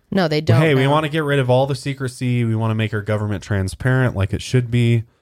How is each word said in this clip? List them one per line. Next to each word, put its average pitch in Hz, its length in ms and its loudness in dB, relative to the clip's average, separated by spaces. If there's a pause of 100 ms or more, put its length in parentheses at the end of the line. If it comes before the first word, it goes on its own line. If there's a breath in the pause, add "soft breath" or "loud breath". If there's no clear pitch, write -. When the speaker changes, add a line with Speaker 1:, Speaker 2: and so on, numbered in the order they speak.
(120)
Speaker 1:
No, 190 160 0
they 151 120 -2
don't 147 220 4
Speaker 2:
"Hey, 156 140 4
we 131 80 4
Speaker 1:
now. 139 80 2
Speaker 2:
wanna 151 180 2
get 156 140 -2
rid 143 160 0
of 127 100 0
all 131 180 4
the 139 80 -2
secrecy. 127 720 -4
We 110 100 0
wanna 110 200 0
make 110 180 -2
our 107 80 -4
government 104 420 -2
transparent 117 720 0
like 95 180 -2
it - 80 -4
should 123 300 -2
be. 117 320 2 (180)